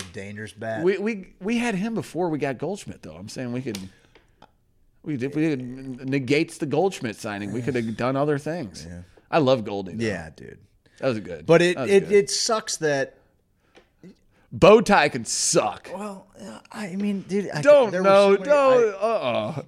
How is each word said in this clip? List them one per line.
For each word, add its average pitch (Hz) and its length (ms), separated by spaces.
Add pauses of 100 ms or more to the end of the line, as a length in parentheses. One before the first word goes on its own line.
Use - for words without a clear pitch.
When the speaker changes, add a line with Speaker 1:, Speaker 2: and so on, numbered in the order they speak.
(140)
Speaker 1:
dangerous 104 380
bat. 110 320
Speaker 2:
We, 185 140
we, 202 420
we 226 180
had 233 180
him 220 200
before 175 340
we 156 80
got 135 200
Goldschmidt, 175 440
though. 80 140
I'm 95 140
saying 123 240
we 127 80
could, 113 180 (1200)
we 151 120
did, 135 180
we 151 140
did, 139 140 (480)
negates 139 480
the 165 80
Goldschmidt 147 500
signing. 104 380
We 127 80
could 127 140
have 113 200
done 131 220
other 147 200
things. 143 520
Speaker 1:
Yeah. 87 120 (300)
Speaker 2:
I 165 60
love 131 260
Goldie, 98 300
though. 113 120
Speaker 1:
Yeah, 87 300
dude. - 240 (400)
Speaker 2:
That - 80
was 110 120
good. 85 260
Speaker 1:
But 165 160
it, 175 160
Speaker 2:
That 170 60
was 196 80
Speaker 1:
it, 196 80 (100)
Speaker 2:
good. - 20
Speaker 1:
it 202 180
sucks - 480
that 143 400 (1300)
Speaker 2:
Bow 175 300
tie 170 280
can 120 160
suck. - 680
Speaker 1:
Well, 196 340 (140)
uh, 214 180 (120)
I 190 240
mean, 202 260
dude, 175 300
I 151 100
Speaker 2:
Don't, 269 300
Speaker 1:
there 180 100
were 196 80
Speaker 2:
no, 196 160 (100)
Speaker 1:
so 196 40
many, 196 60
Speaker 2:
don't, 262 500
Speaker 1:
I - 20
Speaker 2:
uh-uh. 147 720